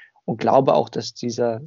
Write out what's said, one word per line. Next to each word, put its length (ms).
und 100
glaube 380
auch, 140
dass 260
dieser 520